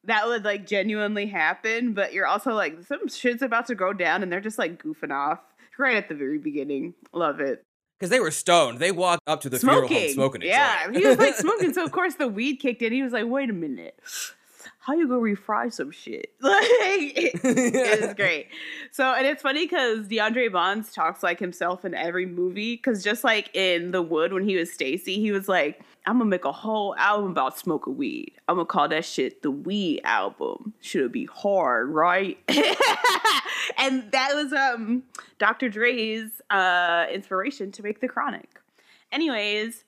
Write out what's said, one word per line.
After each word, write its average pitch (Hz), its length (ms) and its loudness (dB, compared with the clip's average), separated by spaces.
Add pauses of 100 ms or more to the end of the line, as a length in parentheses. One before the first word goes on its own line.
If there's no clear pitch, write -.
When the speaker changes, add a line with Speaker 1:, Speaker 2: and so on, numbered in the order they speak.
Speaker 1:
that 214 240 2
would, 233 180 -2
like, 202 220 -2
genuinely 208 580 0
happen, 208 680 0
but 196 200 -2
you're 185 140 0
also 208 260 0
like, 175 300 -2
"Some 349 240 -6
shit's 240 340 -2
about 233 260 0
to 247 80 -4
go 190 180 -2
down," 180 280 0
and 185 100 -4
they're 180 100 -2
just, 214 180 -8
like, 170 240 -4
goofing 151 280 -8
off 143 280 -2 (400)
right 262 160 2
at 202 120 0
the 165 80 -8
very 143 220 -4
beginning. 143 560 -4 (200)
Love 160 260 -2
it. 139 240 -4 (360)
Speaker 2:
'Cause 180 100 -6
they 247 100 4
were 170 120 2
stoned. 147 480 4
They 170 120 2
walked 175 340 2
up 151 160 -2
to 139 80 -8
the 127 80 -2
funeral 139 300 6
home - 20 -6
Speaker 1:
Smoking. 196 240 0
Speaker 2:
smoking 135 300 0
a - 20 -8
Speaker 1:
Yeah, 208 400 2
Speaker 2:
joint. 214 120 -2
Speaker 1:
he 381 100 6
was, - 100 10
like, 427 180 6
Speaker 2:
<laughs> - 0 -
Speaker 1:
smoking, 349 380 2
so 359 100 -2
of 330 80 -4
course 359 240 -2
the 285 120 -2
weed 240 300 -2
kicked 247 260 -2
in. 226 100 0
He 262 80 0
was 254 120 -2
like, 220 120 -2
"Wait 262 240 -2
a 220 40 -2
minute. 139 460 -8 (800)
How - 140 -4
you 320 140 2
gonna 247 120 2
refry 220 500 -2
some 147 220 -8
shit?" - 440 -12
<laughs> - 60 -14
Like, 381 260 4
it, 339 760 2
it 240 580 4
was 220 120 -2
Speaker 2:
<laughs> - 20 -12
Speaker 1:
great. 180 340 -2 (420)
So, 277 140 0
and 262 200 2
it's 294 160 0
funny 294 260 0
'cause 233 400 0
DeAndre 220 440 0
Bonds 190 420 0
talks 165 300 -2
like 175 160 0
himself 180 460 -4
in 175 100 -6
every 180 320 -2
movie, 185 500 -4
'cause 220 260 -2
just 208 200 -2
like 220 320 2
in 180 360 2
The 185 120 0
Wood 165 300 0
when 190 140 0
he 190 100 0
was 170 140 -2
Stacy, 175 480 -4
he 214 120 2
was 196 160 -2
like, 165 320 0 (260)
"I'm 214 140 2
gonna 220 100 4
make 180 160 0
a 139 60 2
whole 214 460 -4
album 202 340 2
about 156 260 0
smoking - 400 -4
weed. 101 360 -6 (140)
I'm 175 100 2
gonna 170 80 0
call 151 240 0
that 156 160 -2
shit - 360 -4
the 156 100 -2
Weed 170 520 -2
Album. 98 760 -2
Should 135 320 -2
be 120 120 -4
hard, 139 640 0
right?" 175 480 2 (100)
<laughs> 370 300 2 (1000)
And 262 340 0
that 262 240 2
was, 294 180 -2
um, 247 500 0 (360)
Doctor 226 300 2
Dre's, 220 720 -2 (120)
uh, 175 600 4
inspiration 196 600 -4
to 208 100 -16
make 208 160 -6
The 254 80 -2
Chronic. - 520 -6 (520)
Anyways. 226 760 -2